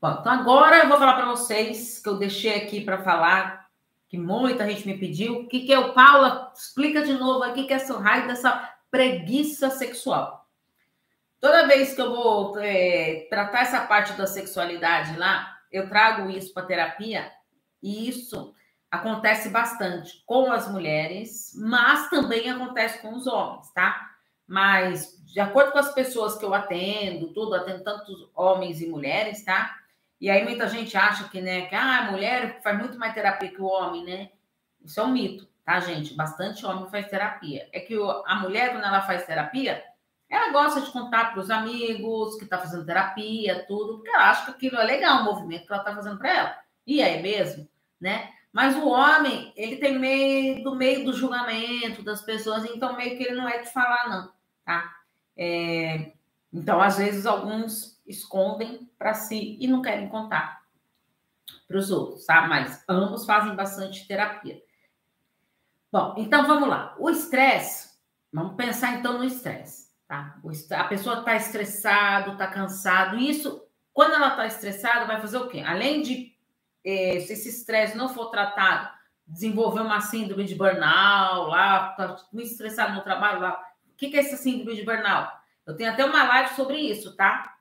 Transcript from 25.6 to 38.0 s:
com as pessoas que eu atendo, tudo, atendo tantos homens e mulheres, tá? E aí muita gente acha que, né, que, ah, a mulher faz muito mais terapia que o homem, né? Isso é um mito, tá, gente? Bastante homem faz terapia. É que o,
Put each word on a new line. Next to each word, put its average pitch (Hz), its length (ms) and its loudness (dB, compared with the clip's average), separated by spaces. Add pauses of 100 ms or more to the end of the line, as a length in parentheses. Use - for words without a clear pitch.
com 277 60 2
as 277 160 2
pessoas 233 460 -2
que - 40 -8
eu 196 120 -2
atendo, 185 800 -4
tudo, 208 200 -4
atendo 180 300 -4
tantos 202 500 -12
homens 180 480 0
e 165 60 -8
mulheres, 165 580 -4
tá? 196 320 -2 (440)
E 190 80 -4
aí 202 140 4
muita 233 240 -4
gente 220 280 -6
acha 202 340 2
que, 190 120 -10
né, 185 240 -4
que, 185 80 -12
ah, 254 240 0
a 220 140 -2
mulher 226 500 -4
faz 208 160 0
muito 247 220 -6
mais 226 120 -4
terapia 196 380 -2
que 196 100 -18
o 190 60 -6
homem, 175 380 -2
né? 185 260 -10 (560)
Isso 160 140 -10
é 220 40 2
um 254 80 0
mito, 220 360 -4 (180)
tá, 175 140 0
gente? 165 340 -6
Bastante 156 500 -6
homem 190 280 -8
faz 202 160 -6
terapia. 190 680 -6
É 180 60 -6
que 220 180 -8
o, 208 100 -2